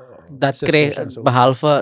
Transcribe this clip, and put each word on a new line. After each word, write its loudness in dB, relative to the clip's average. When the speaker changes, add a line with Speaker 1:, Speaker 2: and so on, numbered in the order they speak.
Speaker 1:
Dat -2
Speaker 2:
zusters -6
Speaker 1:
kreeg, 2
Speaker 2:
en -8
zo. -16
Speaker 1:
behalve, 2